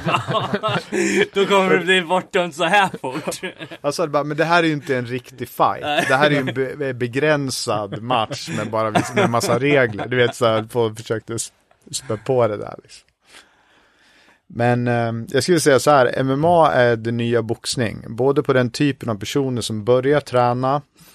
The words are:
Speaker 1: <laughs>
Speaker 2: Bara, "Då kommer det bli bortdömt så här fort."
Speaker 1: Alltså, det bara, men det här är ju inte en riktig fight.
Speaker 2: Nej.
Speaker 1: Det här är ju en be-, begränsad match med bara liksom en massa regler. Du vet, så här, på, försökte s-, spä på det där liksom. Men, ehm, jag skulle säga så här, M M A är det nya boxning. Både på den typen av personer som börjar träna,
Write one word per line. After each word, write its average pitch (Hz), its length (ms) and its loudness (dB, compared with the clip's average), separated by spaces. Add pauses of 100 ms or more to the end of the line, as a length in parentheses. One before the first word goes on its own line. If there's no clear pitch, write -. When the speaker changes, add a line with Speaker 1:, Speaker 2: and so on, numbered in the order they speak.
Speaker 1:
<laughs> 185 560 -4
Speaker 2:
Bara, 208 180 -2 (540)
"Då 196 120 2
kommer 190 320 2
det 180 80 0
bli 185 160 4
bortdömt 175 540 -2
så 170 80 -2
här 190 260 2 (120)
fort." 147 400 -8 (400)
Speaker 1:
Alltså, 143 200 -2
det 160 80 -2
bara, 143 140 0
men 143 140 -6
det 160 80 2
här 170 180 4
är 165 40 2
ju 160 60 2
inte 139 240 -2
en 123 80 -4
riktig 123 440 -10
fight. 123 320 0
Speaker 2:
Nej. 147 260 -2
Speaker 1:
Det 135 80 2
här 143 160 4
är - 0 -
ju 143 60 2
en 131 420 -2
be-, 135 140 -4
begränsad 123 1080 0
match 120 560 -2
med 107 140 -6
bara 110 180 0
liksom 117 280 -2
en 190 140 2
massa 117 280 0
regler. 123 480 0
Du 123 100 -2
vet, 120 180 2
så 123 100 0
här, 110 180 2
på, 110 320 -2
försökte 113 380 -6
s-, - 200 -8 (380)
spä - 260 -8
på 123 300 2
det 104 100 -2
där - 260 -10
liksom. - 220 -20 (1500)
Men, 120 340 0
ehm, 117 420 -2
jag 131 140 2
skulle 175 160 2
säga 135 200 4
så 147 120 2
här, 139 240 6
M 131 140 -2
M 139 160 0
A 170 260 6
är 120 240 4
det 113 160 -4
nya 117 300 0
boxning. 113 640 -6
Både 135 360 2
på 139 100 0
den 127 180 4
typen 139 380 -2
av 110 60 -2
personer 127 460 -2
som 107 220 -6
börjar 127 360 4
träna, 127 600 0 (320)